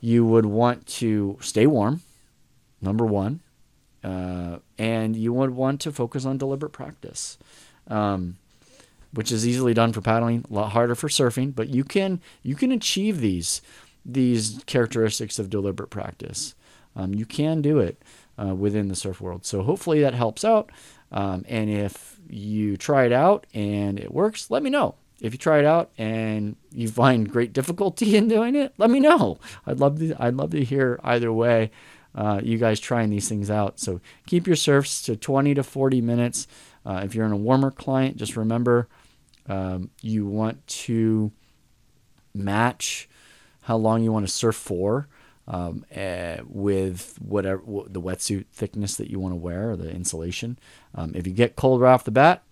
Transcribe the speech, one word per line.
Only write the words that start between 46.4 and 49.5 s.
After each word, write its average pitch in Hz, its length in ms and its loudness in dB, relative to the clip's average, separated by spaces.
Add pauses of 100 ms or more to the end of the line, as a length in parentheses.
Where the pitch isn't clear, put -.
with 95 760 -2
whatever, 98 400 -2
w-, 101 280 -8
the 92 120 -8
wetsuit 92 520 -4
thickness 101 440 -6
that - 140 -8
you 98 100 -6
wanna 92 160 -4
wear 87 340 -6